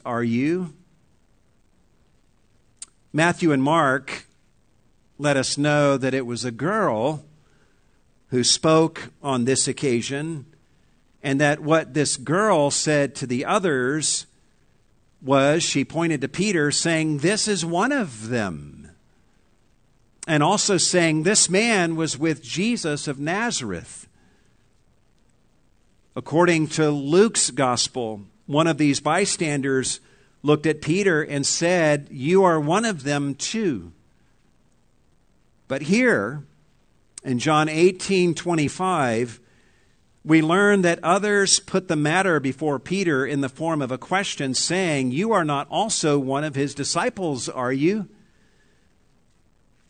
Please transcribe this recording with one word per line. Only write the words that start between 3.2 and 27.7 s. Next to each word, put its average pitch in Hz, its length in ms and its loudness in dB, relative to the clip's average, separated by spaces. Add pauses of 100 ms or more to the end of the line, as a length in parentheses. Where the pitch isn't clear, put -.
and 139 120 2
Mark 139 640 0 (920)
let 143 180 0
us 131 220 -2
know 147 380 4
that 131 180 -2
it 135 120 -2
was 117 180 -6
a 127 60 -6
girl 147 720 -2 (1040)
who 123 160 0
spoke - 680 2 (120)
on 131 220 -2
this 127 220 2
occasion, 139 800 -4 (720)
and 139 200 0
that 147 200 2
what 156 340 0
this 147 220 0
girl 151 540 2
said 143 460 0
to 143 100 -8
the 127 180 -2
others 147 840 0 (960)
was 139 400 2
she 139 220 -2
pointed 160 360 -4
to 131 80 -4
Peter, 170 440 0
saying, 156 460 0
"This 190 280 0
is 196 180 -2
one 175 280 0
of 127 360 -4
them," 76 600 -6 (1400)
and 151 160 2
also 190 340 2
saying, 160 460 2
"This 196 260 2
man 185 460 2
was 160 240 -4
with 156 240 -2
Jesus 170 640 -4
of 139 140 -6
Nazareth." 147 880 -6 (2000)
According 160 540 2
to 151 200 2
Luke's 147 600 2
gospel, 120 720 -2 (240)